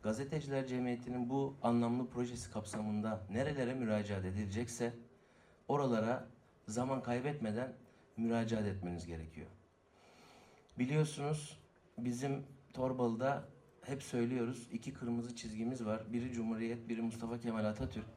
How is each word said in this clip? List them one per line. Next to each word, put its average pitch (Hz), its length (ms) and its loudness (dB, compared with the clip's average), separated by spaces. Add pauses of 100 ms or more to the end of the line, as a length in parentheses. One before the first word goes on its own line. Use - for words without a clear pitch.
Gazeteciler 135 640 0
Cemiyeti'nin 123 600 0
bu 139 320 0
anlamlı 120 480 4
projesi 120 420 -2
kapsamında 107 800 0
nerelere 131 440 2
müracaat 104 520 2
edilecekse 107 680 0 (720)
oralara 127 600 2 (400)
zaman 123 360 0
kaybetmeden 120 720 0 (440)
müracaat 113 480 2
etmeniz 90 420 -2
gerekiyor. 80 400 -8 (1300)
Biliyorsunuz 147 800 0 (380)
bizim 127 460 0 (300)
Torbalı'da 127 680 2 (380)
hep 135 220 -4
söylüyoruz, 120 680 0
iki - 220 -4
kırmızı 120 420 -2
çizgimiz 113 500 -2
var. 107 280 -2
Biri 120 200 0
Cumhuriyet, 113 560 -2
biri 113 120 0
Mustafa 117 380 -2
Kemal 113 260 0
Atatürk. 107 400 -2 (120)